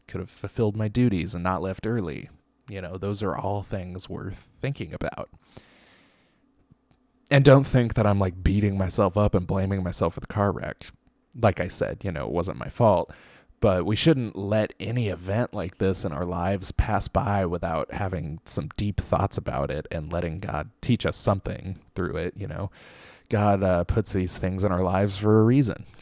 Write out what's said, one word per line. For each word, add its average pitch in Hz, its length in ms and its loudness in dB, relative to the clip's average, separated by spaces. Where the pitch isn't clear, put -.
could 92 120 -8
have 90 100 -10
fulfilled 104 460 -2
my 107 120 -2
duties 104 460 2
and 87 100 -6
not 92 180 0
left 95 240 -6
early. 107 440 -6
You 98 120 -10
know, 90 160 -10
those 101 240 -4
are 98 140 -2
all 101 260 -4
things 90 480 -10
worth - 500 -10
thinking 120 340 -8
about. - 360 -8
And 139 120 8
don't 135 220 10
think 120 300 2
that 110 100 2
I'm, 101 140 4
like, 92 240 0
beating 98 340 2
myself 95 400 2
up 104 160 4
and 90 140 0
blaming 98 360 0
myself 85 300 -2
for - 60 -14
the - 80 -12
car 101 240 0
wreck. - 360 -10
Like 110 240 2
I 87 80 -2
said, - 360 -4
you 98 80 -4
know, 71 140 -6
it 53 60 -6
wasn't 85 280 -2
my - 100 -8
fault. 101 440 4
But 92 260 4
we 107 100 0
shouldn't 131 400 2
let 104 440 -2
any 117 280 -4
event 95 460 -4
like 90 240 -8
this 95 260 0
in 92 80 -4
our 78 140 -4
lives 90 480 -4
pass 101 340 0
by 98 380 0
without 82 480 -4
having 85 500 -6
some - 320 -6
deep 104 240 -2
thoughts - 380 0
about 69 340 -4
it 76 180 -6
and 80 220 -8
letting 85 300 -4
God - 280 -6
teach 117 240 0
us 82 100 0
something - 640 -2
through 90 220 -4
it, 85 180 -4
you 101 100 -10
know. 90 260 -8
God, 104 300 4
uh, 90 220 2
puts - 280 0
these 92 240 -2
things 92 260 -2
in 101 80 2
our 90 120 0
lives 95 340 0
for 107 240 6
a - 20 6
reason. 120 440 2